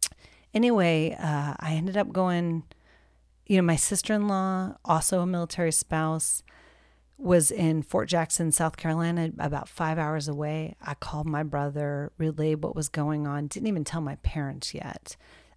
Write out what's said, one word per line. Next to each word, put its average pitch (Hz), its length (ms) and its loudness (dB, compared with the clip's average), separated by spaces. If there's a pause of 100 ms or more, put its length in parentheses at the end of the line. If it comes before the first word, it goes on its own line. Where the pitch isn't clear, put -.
(540)
anyway, 180 640 4
uh, 147 400 -2
I 160 160 -2
ended 185 220 -2
up 208 160 0
going, 175 500 0 (840)
you 202 120 4
know, 185 100 6
my 165 100 6
sister-in-law, 190 1080 0
also 170 360 2
a 175 60 2
military 170 460 0
spouse, 160 720 0 (720)
was 180 320 6
in 160 320 2
Fort - 260 0
Jackson, 165 440 0
South 160 240 2
Carolina, 165 640 0
about 147 280 -4
five 160 300 -2
hours 151 300 -2
away. 151 520 -4
I 147 140 -8
called 151 320 -6
my 151 160 -2
brother, 143 720 -4
relayed 156 460 0
what - 140 -4
was 151 120 -2
going 151 380 -2
on, 143 220 -4
didn't - 180 -4
even 190 180 0
tell 165 160 -4
my 139 160 -4
parents 139 560 -4
yet, - 440 -12 (400)